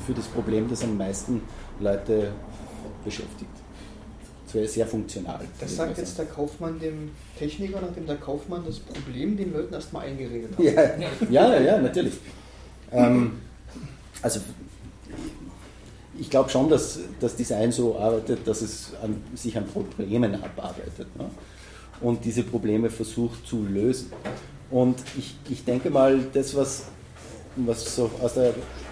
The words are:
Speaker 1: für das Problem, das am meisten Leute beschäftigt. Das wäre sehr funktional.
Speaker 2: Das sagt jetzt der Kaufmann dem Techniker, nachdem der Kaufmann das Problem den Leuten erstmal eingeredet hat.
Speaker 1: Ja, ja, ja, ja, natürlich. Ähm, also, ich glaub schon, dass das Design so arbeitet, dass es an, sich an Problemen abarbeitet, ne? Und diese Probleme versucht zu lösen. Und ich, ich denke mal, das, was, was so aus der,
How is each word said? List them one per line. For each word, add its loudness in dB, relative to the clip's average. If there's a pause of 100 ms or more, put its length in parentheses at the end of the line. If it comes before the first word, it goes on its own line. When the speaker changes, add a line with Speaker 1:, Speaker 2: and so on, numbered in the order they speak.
Speaker 1:
für -2
das -4
Problem, 0
das -2
am 0
meisten -2 (380)
Leute 2 (720)
beschäftigt. -8 (960)
Das -8
wäre 2
sehr 2
funktional. -4 (200)
Speaker 2:
Das -4
sagt -2
jetzt -6
der -4
Kaufmann -6
dem -6 (280)
Techniker, -4
nachdem -6
der -4
Kaufmann -6
das -6
Problem -4
den -2
Leuten -4
erstmal -8
eingeredet -6
hat. 6
Speaker 1:
Ja, -
ja, 10
ja, 8
ja, 8
natürlich. 2 (760)
Ähm, 6 (920)
also, 2 (1800)
ich -6
glaub 6
schon, 4
dass 4 (220)
das 0
Design 2
so 2
arbeitet, 2
dass 0
es -6 (120)
an, -2 (140)
sich -4
an -2
Problemen 0
abarbeitet, -8 (100)
ne? -8 (720)
Und 2
diese 2
Probleme 2
versucht -4
zu -2
lösen. 0 (600)
Und 6 (220)
ich, -8 (140)
ich -4
denke 0
mal, 8 (140)
das, 0
was, 0 (720)
was 0
so 4 (120)
aus 2
der, 6 (380)